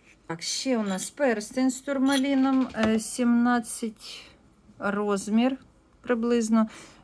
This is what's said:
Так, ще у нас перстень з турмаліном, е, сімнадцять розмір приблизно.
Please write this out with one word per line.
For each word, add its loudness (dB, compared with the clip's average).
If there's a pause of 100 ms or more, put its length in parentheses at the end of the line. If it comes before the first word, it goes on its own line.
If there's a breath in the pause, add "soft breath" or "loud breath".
(280 soft breath)
Так, -8
ще -2
у 0
нас -4
перстень 0
з -4
турмаліном, 2
е, 2
сімнадцять -2 (480)
розмір 0 (440)
приблизно. 2 (360 loud breath)